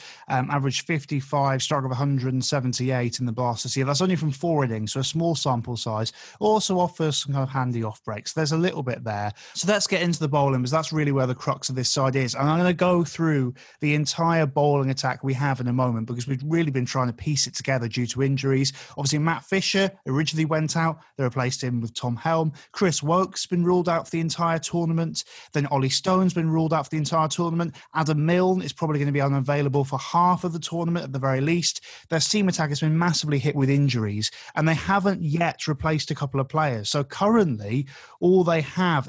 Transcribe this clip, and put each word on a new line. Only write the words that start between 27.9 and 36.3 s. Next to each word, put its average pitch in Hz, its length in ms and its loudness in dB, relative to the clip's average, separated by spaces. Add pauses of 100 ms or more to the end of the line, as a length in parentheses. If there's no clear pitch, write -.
Adam 156 320 2
Milne 185 340 4
is 180 120 -6
probably 151 260 -2
gonna 143 140 0
be 143 80 0
unavailable 139 640 2
for 135 160 -4
half 175 440 2
of 175 80 -2
the 170 60 -6
tournament 170 460 -2
at 139 80 -8
the 139 60 -4
very 131 220 2
least. 165 460 0 (240)
Their 165 100 2
seam 196 280 2
attack 165 200 0
has 143 120 -4
been 156 180 2
massively 156 400 0
hit 143 160 0
with 135 160 2
injuries, 117 600 0 (260)
and 156 120 2
they 160 60 4
haven't 190 480 0
yet 160 460 -2
replaced 156 420 -2
a 156 40 -4
couple 139 260 -2